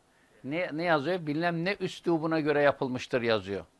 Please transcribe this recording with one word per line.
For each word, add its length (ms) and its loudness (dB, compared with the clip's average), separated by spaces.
Ne, 300 -4
ne 100 -4
yazıyor? 440 0
Bilmem 380 -2
ne 140 -2
üslubuna 600 0
göre 220 2
yapılmıştır 600 2
yazıyor. 440 0